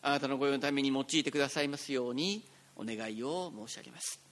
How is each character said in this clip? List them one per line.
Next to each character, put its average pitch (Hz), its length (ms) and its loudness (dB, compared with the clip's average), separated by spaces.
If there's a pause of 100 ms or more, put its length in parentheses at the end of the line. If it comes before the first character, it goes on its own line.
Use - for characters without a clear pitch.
あ 139 100 2
な 143 80 4
た 135 80 0
の 135 100 2
御 139 100 4
用 139 60 4
の 135 60 2
た 143 120 2
め 139 100 2
に 139 80 4
用 135 120 2
い 135 40 0
て 151 260 2
く 147 60 0
だ 139 120 4
さ 147 140 0
い 143 40 2
ま 143 100 -4
す - 160 -6
よ 123 160 0
う 120 40 -2
に 190 320 -2 (300)
お - 100 -8
願 113 100 -4 (200)
い 113 80 -4
を 170 300 -4 (140)
申 - 60 -8
し - 40 -10
上 - 60 -16
げ - 80 -16
ま - 100 -16
す。 - 180 -6 (120)